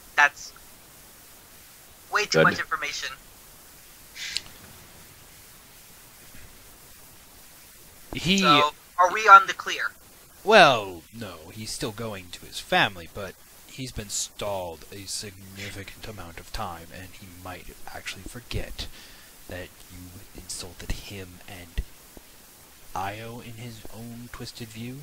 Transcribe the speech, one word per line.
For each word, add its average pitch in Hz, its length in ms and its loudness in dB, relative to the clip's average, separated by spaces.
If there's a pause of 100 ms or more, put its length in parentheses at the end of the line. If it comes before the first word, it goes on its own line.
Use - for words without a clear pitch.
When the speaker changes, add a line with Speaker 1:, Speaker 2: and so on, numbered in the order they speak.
(140)
Speaker 1:
That's - 380 2 (1600)
way 208 140 4
too - 120 4
Speaker 2:
Good. 143 60 10
Speaker 1:
much - 160 6
information. 147 500 -6 (4000)
Speaker 3:
He 175 240 4
Speaker 1:
So, 147 340 8 (260)
are 180 140 8
we 208 160 0
on 196 180 12
the 180 80 -2
clear? 147 360 -6 (540)
Speaker 3:
Well, 120 580 8 (160)
no, 98 160 -10 (180)
he's 107 180 -10
still 120 220 -4
going 101 400 -8
to - 120 -14
his - 160 -12
family, 107 540 2
but 95 200 -8 (340)
he's 127 240 -10
been 107 180 -8
stalled 92 840 -6
a 101 140 -12
significant 98 1000 -10
amount 87 340 -12
of - 120 -16
time, 85 420 -8
and 92 180 -14
he - 140 -18 (160)
might 90 240 -12 (280)
actually - 280 -12
forget - 640 -8 (640)
that 90 200 -10 (220)
you 90 300 -16 (140)
insulted - 580 -10
him 90 460 -10 (100)
and 87 340 -6 (1120)
Io 110 460 -6
in 110 140 -14
his 113 260 -12 (160)
own 117 360 -12
twisted 117 360 -12
view. 117 340 -10